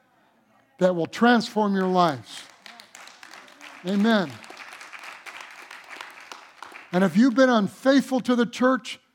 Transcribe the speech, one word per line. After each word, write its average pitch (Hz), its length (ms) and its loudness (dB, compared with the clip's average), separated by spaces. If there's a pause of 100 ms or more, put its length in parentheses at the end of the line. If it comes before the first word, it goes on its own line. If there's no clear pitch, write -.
(800)
that 185 140 2
will 165 140 -4
transform 220 680 0
your 190 140 -2
lives. 170 560 -2 (1400)
Amen. 202 440 0 (2750)
And 180 100 4
if 175 140 2
you've 240 160 6
been 262 160 4
unfaithful 247 720 0
to 247 140 0
the 233 100 2
church, 254 540 -4 (160)